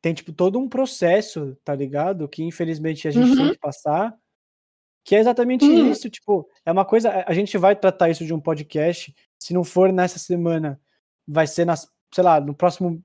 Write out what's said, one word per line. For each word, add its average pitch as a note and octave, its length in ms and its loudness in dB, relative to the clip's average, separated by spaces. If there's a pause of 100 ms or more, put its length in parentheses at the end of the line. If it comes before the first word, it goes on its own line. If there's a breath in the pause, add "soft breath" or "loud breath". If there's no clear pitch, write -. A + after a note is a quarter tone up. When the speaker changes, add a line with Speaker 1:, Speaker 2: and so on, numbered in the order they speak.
Speaker 1:
Tem, E3 120 -2
tipo, D#3+ 200 -12
todo F#3 260 0
um C4 100 -4
processo, F#3+ 960 -2
tá D3 100 -4
ligado? C#3+ 540 -4
Que, D#3 140 -12
infelizmente, D#3+ 640 -6
a D#3 40 -2
gente B3 260 4
tem C4+ 100 2
Speaker 2:
Uhum. E4+ 60 0
Speaker 1:
que - 60 -8
passar, D#3+ 580 -4 (880)
que - 100 0
é G#3 60 8
exatamente A#3+ 440 2
Speaker 2:
Sim. D4+ 260 6
Speaker 1:
isso, B3+ 200 -6
tipo, - 380 -4 (160 soft breath)
é E3 80 -2
uma F#3+ 120 2
coisa, A3 260 2
a, F#3+ 200 -4
a E3+ 40 0
gente G3 220 -2
vai G3 200 4
tratar - 340 2
isso E3 140 -4
de D#3+ 100 -6
um D#3+ 60 -4
podcast, D#3 760 -4 (260)
se - 140 -10
não F3+ 100 0
for F#3+ 280 2
nessa F3+ 260 -2
semana, E3 640 -4 (460)
vai D#3 200 0
ser E3+ 180 -2
nas, E3 240 -4 (240)
sei F#3 120 0
lá, E3 160 6
no C#3+ 140 -6
próximo F3 500 -2